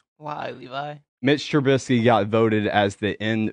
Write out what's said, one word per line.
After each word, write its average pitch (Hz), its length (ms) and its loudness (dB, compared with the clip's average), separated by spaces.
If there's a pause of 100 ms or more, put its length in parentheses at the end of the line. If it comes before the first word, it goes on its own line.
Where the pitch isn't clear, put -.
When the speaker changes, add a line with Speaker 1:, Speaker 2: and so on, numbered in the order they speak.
(160)
Speaker 1:
Why, 151 340 -12
Levi? 135 460 -14 (260)
Speaker 2:
Mitch 139 300 0
Trubisky 131 500 2
got 110 260 4
voted 110 380 2
as 101 300 0
the 101 260 -4
M 110 300 -2